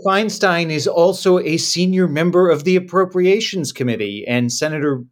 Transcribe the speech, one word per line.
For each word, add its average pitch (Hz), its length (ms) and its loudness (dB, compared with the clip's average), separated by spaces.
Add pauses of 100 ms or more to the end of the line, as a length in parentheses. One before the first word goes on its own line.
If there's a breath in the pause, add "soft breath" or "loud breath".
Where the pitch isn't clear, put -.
Feinstein 190 680 0
is 147 160 -2
also 180 500 2
a 156 180 -2
senior 180 520 0
member 170 420 2
of 151 140 0
the 185 100 2
Appropriations 185 960 0
Committee, 107 560 -4
and 120 260 0
Senator 147 600 -4